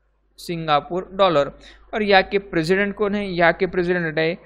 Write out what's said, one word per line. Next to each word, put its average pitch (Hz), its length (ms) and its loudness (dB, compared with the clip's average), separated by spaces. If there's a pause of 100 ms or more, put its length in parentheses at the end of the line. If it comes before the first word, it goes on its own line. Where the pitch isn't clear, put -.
(400)
सिंगापुर 165 760 -4
डॉलर। 170 380 2 (420)
और 214 100 -2
यहाँ 190 200 6
के 196 160 -2
प्रेसिडेंट 190 560 -2
कौन 202 200 -2
है? 208 120 -4
यहाँ 170 260 2
के 180 140 -2
प्रेसिडेंट 175 520 -2
है 165 260 -2